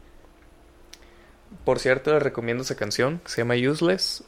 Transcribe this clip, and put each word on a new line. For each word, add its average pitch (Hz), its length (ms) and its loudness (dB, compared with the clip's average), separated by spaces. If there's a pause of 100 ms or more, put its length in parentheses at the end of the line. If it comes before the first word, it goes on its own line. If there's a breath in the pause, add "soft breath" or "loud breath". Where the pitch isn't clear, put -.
(1700 loud breath)
por 127 140 2
cierto, 131 340 2
les 147 100 4
recomiendo 120 400 -2
esa 131 120 -6
canción, 123 440 0
que - 100 -16
se - 120 -2
llama 120 140 2
Useless, 156 720 0